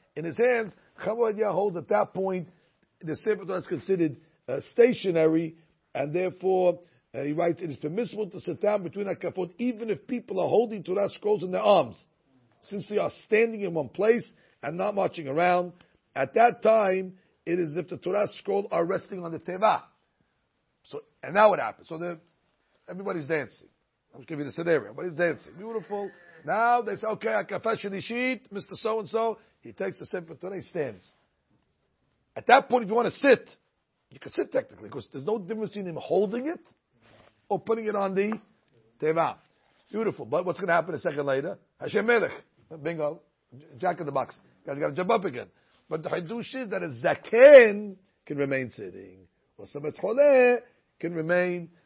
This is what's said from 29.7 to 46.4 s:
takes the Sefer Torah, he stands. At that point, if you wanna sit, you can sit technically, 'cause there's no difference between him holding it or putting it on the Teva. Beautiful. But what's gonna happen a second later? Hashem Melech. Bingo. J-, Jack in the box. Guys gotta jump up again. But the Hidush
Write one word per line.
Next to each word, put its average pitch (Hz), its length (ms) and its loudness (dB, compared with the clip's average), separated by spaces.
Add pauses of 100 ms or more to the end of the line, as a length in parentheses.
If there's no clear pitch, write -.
takes 190 260 -8
the 180 80 -14
Sefer 165 300 -10
Torah, 190 240 -10
he - 80 -16
stands. 127 360 -6 (1300)
At 110 100 -10
that 262 220 6
point, 240 160 0
if 180 40 -8
you 208 60 -4
wanna 226 160 0
sit, - 400 2 (600)
you - 100 -20
can - 120 -16
sit 294 200 -6
technically, 107 360 -6
'cause 101 240 -14
there's 135 120 -14
no 214 140 -2
difference 214 320 -8
between 202 180 -10
him 160 80 -10
holding 208 500 -2
it 339 140 -8 (880)
or 196 100 -2
putting 226 280 -4
it 202 100 -2
on 196 180 -2
the 208 240 0 (600)
Teva. 156 360 0 (540)
Beautiful. 202 340 -4
But 147 200 -2
what's 175 160 -4
gonna 180 120 -2
happen 165 220 0
a 139 40 -6
second 147 280 -4
later? 139 320 -2 (220)
Hashem 202 260 -2
Melech. 220 260 2 (500)
Bingo. 160 380 -6 (360)
J-, 143 100 -20 (120)
Jack 180 220 -2
in 160 60 -6
the 139 60 -8
box. 131 240 -4 (280)
Guys 139 140 -8
gotta 151 160 -2
jump 180 160 -4
up 220 140 2
again. 123 240 -8 (400)
But 156 140 -6
the 165 80 -8
Hidush 180 440 -8